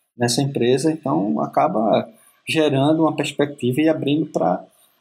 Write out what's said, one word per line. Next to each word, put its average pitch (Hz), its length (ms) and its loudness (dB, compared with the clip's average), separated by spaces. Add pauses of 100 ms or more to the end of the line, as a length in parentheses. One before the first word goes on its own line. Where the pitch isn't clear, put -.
(180)
nessa 120 240 0
empresa, 135 480 0
então 160 500 -2
acaba 143 680 0 (400)
gerando 151 540 2
uma 151 120 2
perspectiva 143 680 -2
e 156 80 2
abrindo 147 380 0
pra 175 380 -2 (360)